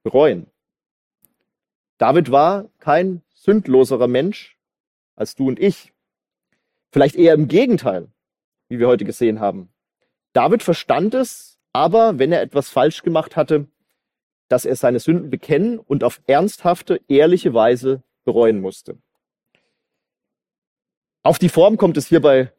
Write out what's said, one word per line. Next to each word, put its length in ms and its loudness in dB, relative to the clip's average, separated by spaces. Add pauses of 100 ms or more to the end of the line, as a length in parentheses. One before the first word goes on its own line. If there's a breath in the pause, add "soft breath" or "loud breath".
bereuen. 440 0 (1500)
David 340 0
war 380 0 (100)
kein 440 -2 (100)
sündloserer 760 0
Mensch 500 -4 (580)
als 180 -10
du 140 -4
und 100 -4
ich. 360 -4 (1000)
Vielleicht 240 2
eher 160 6
im 160 2
Gegenteil, 600 0 (600)
wie 100 -10
wir 100 2
heute 180 0
gesehen 340 -4
haben. 300 -6 (640)
David 280 0
verstand 520 -2
es, 440 -8 (140)
aber 460 2
wenn 120 0
er 120 0
etwas 260 -4
falsch 340 -2
gemacht 340 -4
hatte, 300 -2 (840)
dass 180 -2
er 100 -4
seine 240 0
Sünden 300 -2
bekennen 480 -4
und 260 -4
auf 220 -4
ernsthafte, 840 -2
ehrliche 460 2
Weise 480 0 (220)
bereuen 360 0
musste. 380 -14 (2250)
Auf 160 0
die 100 0
Form 300 2
kommt 180 0
es 100 -6
hierbei 520 2